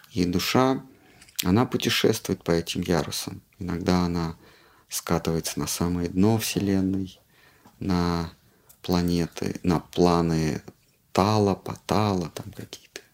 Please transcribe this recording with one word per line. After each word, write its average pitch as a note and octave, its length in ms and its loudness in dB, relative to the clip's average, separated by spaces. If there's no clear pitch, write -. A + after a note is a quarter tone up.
И F2+ 120 0
душа, B2+ 580 2
она G2+ 220 4
путешествует - 800 0
по E2 80 0
этим E2+ 300 -2
ярусам. F2 600 -2
Иногда F2+ 460 0
она E2+ 320 -2
скатывается - 680 -2
на D2 80 -4
самое F2 420 -2
дно G#2+ 300 2
Вселенной, F#2+ 840 -2
на F2 520 0
планеты, F2 800 -2
на E2+ 180 2
планы E2 800 2
Тала, G2+ 420 4
Патала, F#2+ 760 -2
там - 220 -14
какие-то. - 500 -16